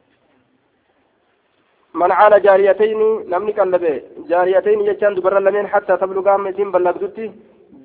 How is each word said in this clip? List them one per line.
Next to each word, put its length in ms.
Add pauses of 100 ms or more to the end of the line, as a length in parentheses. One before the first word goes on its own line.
(1900)
من 180
عال 300
جاريتين، 580 (300)
namni 220
qallabe 400 (360)
jaariyatayni 580
jechaan 300
dubarran 280
lameen 220
حتى 300
تبلغا 360
hamma 180
isin 220
ballagdutti 580 (540)